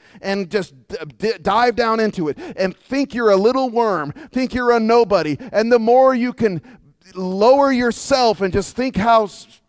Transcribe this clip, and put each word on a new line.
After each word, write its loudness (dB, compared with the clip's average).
and -6
just -4
d-, -14
d-, -4
dive 0
down -2
into -2
it -6
and -4
think -6
you're 0
a 4
little 2
worm, -2
think -4
you're 0
a 4
nobody. 2
And 0
the 4
more 4
you -2
can -2
lower 2
yourself 0
and -2
just -4
think -4
how 2
s-, -16